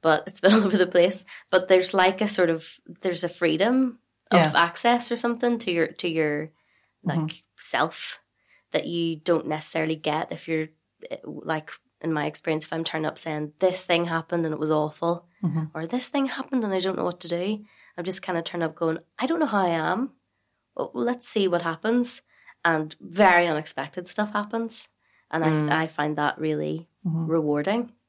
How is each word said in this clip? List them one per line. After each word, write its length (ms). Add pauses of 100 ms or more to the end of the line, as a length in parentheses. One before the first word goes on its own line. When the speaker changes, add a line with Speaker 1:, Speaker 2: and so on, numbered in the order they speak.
Speaker 1:
but 260
it's 120
been 140
<laughs> 20
all 100
over 120
the 100
place. 380 (240)
But 180
there's, 260
like, 280
a 60
sort 220
of, 300 (220)
there's 220
a 60
freedom 680 (300)
of 100
Speaker 2:
Yeah. 160
Speaker 1:
access 560
or 40
something 440
to 120
your, 160
to 200
your, 440 (520)
like, 160
Speaker 2:
Mm-hmm. 180 (200)
Speaker 1:
self 600 (520)
that 160
you 300
don't 300
necessarily 500
get 340
if 160
you're, 200 (420)
eh, 160
like, 460 (280)
in 140
my 120
experience, 380
if 100
I'm 120
turning 200
up 140
saying, 400
"This 260
thing 200
happened 400
and 80
it 60
was 120
awful," 540 (180)
Speaker 2:
Mm-hmm. 220 (100)
Speaker 1:
or, 100
"This 220
thing 200
happened 360
and 100
I 60
don't 180
know 60
what 160
to 80
do," 360 (340)
I'm 80
just 180
kinda 180
turning 240
up 100
going, 220 (220)
"I 80
don't 120
know 60
how 200
I 40
am. 420 (640)
Well, 220
let's 320
see 200
what 160
happens." 600 (420)
And 360
very 460
unexpected 600
stuff 240
happens. 560 (420)
And 140
Speaker 3:
Mm. 280
Speaker 1:
I, 120
I 40
find 300
that 220
really 480 (180)
Speaker 2:
Mm-hmm. 220
Speaker 1:
rewarding. 640 (180)